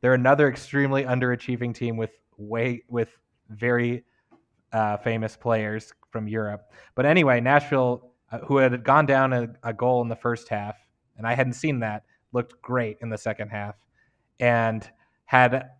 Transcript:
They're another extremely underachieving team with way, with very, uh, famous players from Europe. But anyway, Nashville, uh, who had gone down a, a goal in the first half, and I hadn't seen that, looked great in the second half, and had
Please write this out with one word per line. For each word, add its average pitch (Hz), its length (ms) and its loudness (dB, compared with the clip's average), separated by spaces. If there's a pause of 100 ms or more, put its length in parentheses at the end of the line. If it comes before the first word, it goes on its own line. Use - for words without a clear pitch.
They're 127 140 4
another 135 340 4
extremely 135 560 -2
underachieving 123 680 -2
team 117 220 -6
with 113 140 -6 (260)
way, 117 520 -4
with 117 280 -4 (320)
very, 120 560 -2 (680)
uh, 107 260 0
famous 113 380 -4
players 110 560 -4 (180)
from 110 160 -8
Europe. 107 440 -6 (240)
But 131 120 0
anyway, 143 340 4
Nashville, 131 720 2 (200)
uh, 117 60 -10
who 139 180 -2
had 123 260 2
gone 139 240 4
down 135 260 2
a, 120 160 -2 (140)
a 117 100 -6
goal 123 300 0
in 117 60 -4
the 113 80 -6
first 117 320 -6
half, 104 280 -6 (400)
and 110 100 -8
I 120 80 0
hadn't 127 180 0
seen 139 280 -4
that, 107 240 -6 (280)
looked 120 300 -6
great 120 400 -4
in 117 60 -8
the 110 100 -6
second 107 320 -6
half, 104 260 -10 (600)
and 117 500 0 (380)
had 127 540 4